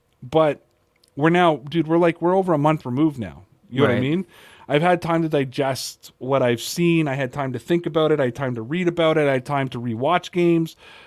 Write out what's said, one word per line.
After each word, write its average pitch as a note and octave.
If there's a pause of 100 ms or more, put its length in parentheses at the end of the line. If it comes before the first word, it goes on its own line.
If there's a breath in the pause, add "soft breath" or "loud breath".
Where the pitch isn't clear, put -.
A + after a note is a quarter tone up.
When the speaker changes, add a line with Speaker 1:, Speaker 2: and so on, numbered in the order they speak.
(240)
Speaker 1:
But D3+ (500)
we're D3+
now, E3+
dude, D3
we're E3
like, E3+
we're F3
over F#3
a D3+
month D3+
removed C3+
now. E2+ (260)
You B2+
know -
what C3+
I -
Speaker 2:
Right. G#2+
Speaker 1:
mean? D#3+ (420 loud breath)
I've C#3+
had F3
time E3
to D#3+
digest C3+
what C3
I've A#2+
seen. E3
I C3+
had C3
time C3+
to C#3
think E3+
about D#3
it. D3
I C3+
had B2
time B2+
to A2+
read E3+
about E3
it. D3
I C#3
had B2+
time C#3
to B2+
rewatch B2
games. E3+ (300 loud breath)